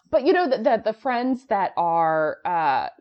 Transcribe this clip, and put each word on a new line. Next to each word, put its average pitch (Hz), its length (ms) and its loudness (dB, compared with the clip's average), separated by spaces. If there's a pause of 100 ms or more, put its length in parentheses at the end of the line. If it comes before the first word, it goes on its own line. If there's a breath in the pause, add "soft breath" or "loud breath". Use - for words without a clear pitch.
(100)
but, 285 160 0
you 370 60 4
know, 359 160 2
the, - 100 0
the, 226 280 0
the 220 80 -2
friends 254 540 -4
that 202 280 -2
are, 160 720 0
uh, 156 420 0 (120)